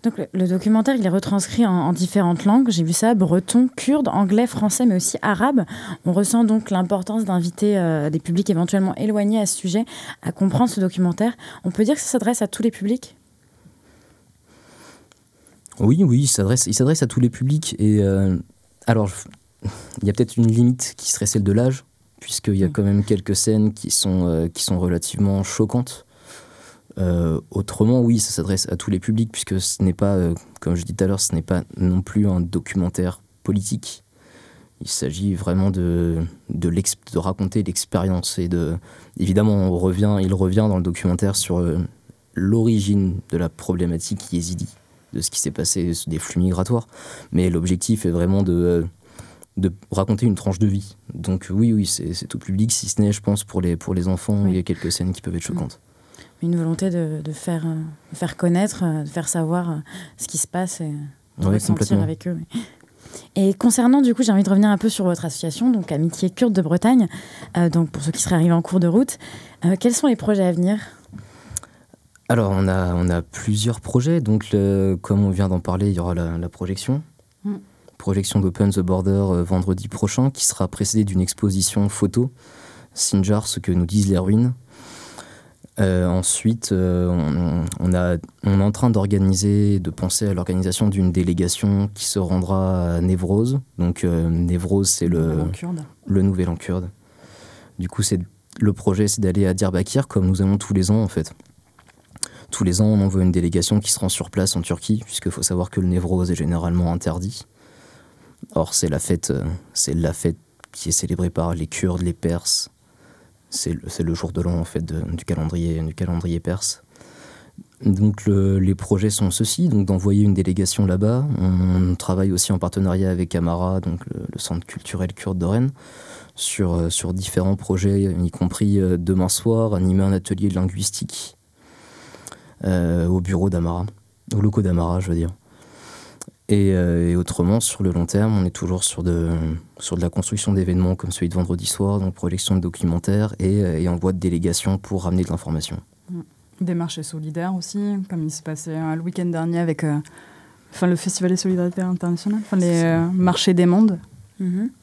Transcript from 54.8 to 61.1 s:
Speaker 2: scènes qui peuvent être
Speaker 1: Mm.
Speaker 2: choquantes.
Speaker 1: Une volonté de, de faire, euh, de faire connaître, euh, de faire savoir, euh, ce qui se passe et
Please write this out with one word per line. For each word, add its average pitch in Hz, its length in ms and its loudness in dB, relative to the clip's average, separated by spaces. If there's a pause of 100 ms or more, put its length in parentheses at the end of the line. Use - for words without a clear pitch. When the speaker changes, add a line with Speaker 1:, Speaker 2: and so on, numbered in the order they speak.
Speaker 2:
scènes 92 220 -2
qui - 80 -8
peuvent 87 160 -8
être 82 60 -6
Speaker 1:
Mm. - 120 -8
Speaker 2:
choquantes. - 260 -8 (600)
Speaker 1:
Une 170 140 -2
volonté 165 360 -2
de, 160 320 -4
de 156 100 -8
faire, 165 340 -6
euh, 160 80 -2 (380)
de - 40 -14
faire - 200 -6
connaître, 185 480 0
euh, 156 180 -2
de 147 60 -8
faire 156 200 -6
savoir, 170 420 -2
euh, 151 60 -4 (400)
ce - 120 -10
qui 160 100 -6
se - 80 -4
passe 180 340 -6
et 151 120 -6 (460)